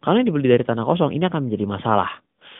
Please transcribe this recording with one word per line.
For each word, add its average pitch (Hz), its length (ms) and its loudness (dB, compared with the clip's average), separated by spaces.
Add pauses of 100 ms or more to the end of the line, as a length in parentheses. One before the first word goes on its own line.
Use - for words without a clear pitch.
Kalau 170 160 2
yang 254 80 0
dibeli 147 160 -2
dari 123 180 4
tanah 117 220 -2
kosong, 151 320 0
ini 160 80 -2
akan 160 240 -2
menjadi 104 160 -2
masalah. 101 560 -2 (400)